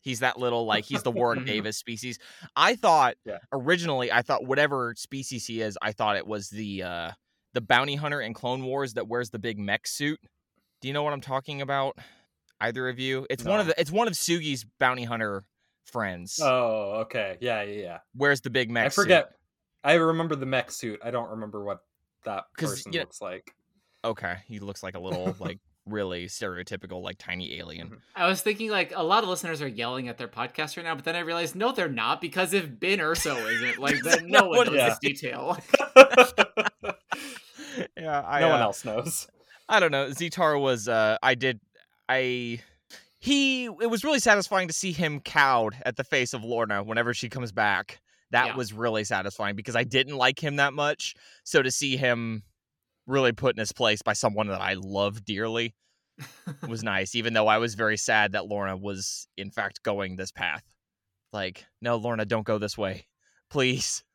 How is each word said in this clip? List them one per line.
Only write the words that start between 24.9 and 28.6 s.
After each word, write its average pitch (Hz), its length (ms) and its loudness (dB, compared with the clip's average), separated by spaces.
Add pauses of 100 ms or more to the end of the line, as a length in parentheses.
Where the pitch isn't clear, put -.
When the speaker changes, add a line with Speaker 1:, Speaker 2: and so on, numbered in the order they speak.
Speaker 1:
a 90 40 -10
little, 92 360 -4
Speaker 3:
<laughs> 95 40 -20
Speaker 1:
like, 90 200 -8 (260)
really 92 420 -6
stereotypical, 92 760 -10
like, 92 160 -10
tiny 87 400 -10
alien. 85 280 -14
Speaker 3:
Mm-hmm. - 80 -18 (200)
Speaker 2:
I 180 120 2
was 190 140 0
thinking, 214 280 -2